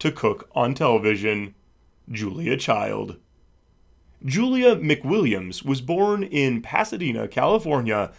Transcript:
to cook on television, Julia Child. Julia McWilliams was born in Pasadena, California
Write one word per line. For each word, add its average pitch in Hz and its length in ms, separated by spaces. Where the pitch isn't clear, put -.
to 156 100
cook - 460
on 127 180
television, 107 800
Julia 117 460
Child. 104 600
Julia 240 500
McWilliams 139 880
was 135 160
born 196 440
in 135 360
Pasadena, 123 680
California 131 920